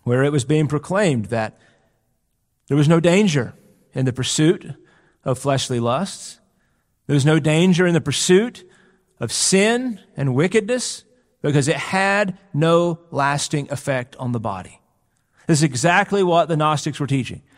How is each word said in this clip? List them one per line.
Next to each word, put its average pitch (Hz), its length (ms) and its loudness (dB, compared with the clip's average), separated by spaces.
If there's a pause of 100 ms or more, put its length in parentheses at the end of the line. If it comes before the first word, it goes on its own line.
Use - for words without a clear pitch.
where 123 200 2
it 143 80 2
was 139 140 0
being 151 220 2
proclaimed 147 580 -2
that 110 340 -6 (1080)
there 139 100 0
was 147 100 4
no 165 120 6
danger 165 560 2 (380)
in 131 120 -2
the 123 80 -2
pursuit 151 600 0 (500)
of 131 160 -4
fleshly 131 400 -2
lusts. 127 600 -4 (680)
There 143 80 0
was 135 100 2
no 156 140 4
danger 165 480 2
in 175 60 2
the 160 80 2
pursuit 185 600 2 (560)
of 117 120 -6
sin 226 680 0 (160)
and 139 200 -2
wickedness 220 680 -2 (380)
because 143 260 2
it 156 80 0
had 196 600 -2 (160)
no 170 460 2 (100)
lasting 143 600 -2
effect 131 460 -6
on 123 140 -6
the 120 80 -4
body. 98 400 -10 (680)
This 160 120 4
is 151 40 0
exactly 175 600 0
what 170 240 2
the 165 100 -2
Gnostics 151 420 -2
were 143 80 -4
teaching. 127 340 -4 (160)